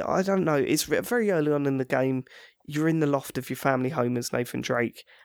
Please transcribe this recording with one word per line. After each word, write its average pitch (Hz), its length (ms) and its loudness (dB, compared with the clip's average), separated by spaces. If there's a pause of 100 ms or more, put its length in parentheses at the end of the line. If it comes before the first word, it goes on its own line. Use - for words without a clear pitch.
I 185 160 2
don't 190 220 2
know. 160 100 2
It's 143 300 2
ve-, 147 160 0
very 214 320 0
early 151 180 2
on 143 160 0
in 135 120 0
the 131 60 -2
game. 131 400 0 (400)
You're 151 240 0
in 165 120 2
the 151 60 4
loft 139 320 -2
of 127 120 -6
your 127 60 -4
family 131 320 0
home 123 280 0
as 120 160 -4
Nathan 123 280 -4
Drake, 120 440 -2 (200)